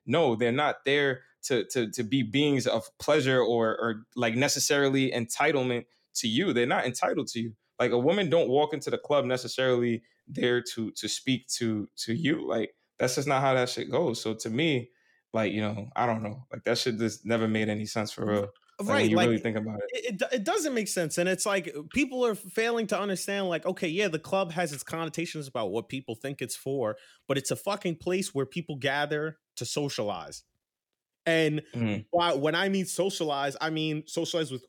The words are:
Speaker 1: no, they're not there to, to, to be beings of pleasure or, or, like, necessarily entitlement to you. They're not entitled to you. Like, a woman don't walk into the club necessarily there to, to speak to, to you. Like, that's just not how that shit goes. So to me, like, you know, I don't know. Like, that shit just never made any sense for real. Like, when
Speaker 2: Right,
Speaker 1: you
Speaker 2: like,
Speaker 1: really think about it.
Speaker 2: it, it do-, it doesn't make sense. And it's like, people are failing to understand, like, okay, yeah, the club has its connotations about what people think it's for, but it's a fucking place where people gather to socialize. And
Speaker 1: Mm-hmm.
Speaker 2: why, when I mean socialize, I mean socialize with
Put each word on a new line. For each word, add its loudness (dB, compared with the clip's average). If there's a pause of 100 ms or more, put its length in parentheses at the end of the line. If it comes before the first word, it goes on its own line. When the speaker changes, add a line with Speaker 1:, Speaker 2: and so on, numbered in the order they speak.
Speaker 1:
no, 4
they're 2
not 0
there 2 (200)
to, 2
to, 0
to -4
be 2
beings 2
of 0 (120)
pleasure 4
or, 2
or, -2 (120)
like, 0
necessarily 2
entitlement 0 (300)
to -2
you. 2
They're 2
not 2
entitled -2
to -6
you. -6 (220)
Like, 2
a 4
woman 2
don't 4
walk 4
into -6
the 0
club 2
necessarily 2 (240)
there 2 (140)
to, -2
to -6
speak -2 (100)
to, -2
to -4
you. 0
Like, -2 (260)
that's 0
just -2
not 2
how 4
that 4
shit -6
goes. 0
So -2
to -6
me, 0 (400)
like, 0
you 0
know, -4
I 2
don't 0
know. -8
Like, -10
that 2
shit 0
just -2
never 2
made 0
any -2
sense -4
for -6
real. 2
Like, -4 (300)
when -6
Speaker 2:
Right, 4
Speaker 1:
you 4
Speaker 2:
like, 6
Speaker 1:
really 2
think -2
about -6
it. -6 (100)
Speaker 2:
it, -6
it -4
do-, -2
it -2
doesn't 0
make -2
sense. -2
And 2
it's 0
like, 0 (220)
people 0
are 2
failing -2
to 0
understand, -2
like, -2
okay, -2
yeah, 0
the -2
club -2
has -2
its -10
connotations -6
about -2
what -2
people -8
think -8
it's -6
for, -2 (320)
but 2
it's -2
a -2
fucking -4
place -2
where 0
people -8
gather -2 (200)
to -6
socialize. -4 (800)
And 2 (140)
Speaker 1:
Mm-hmm. 0 (100)
Speaker 2:
why, 4
when 2
I 2
mean 2
socialize, -2
I 0
mean -2
socialize -2
with -8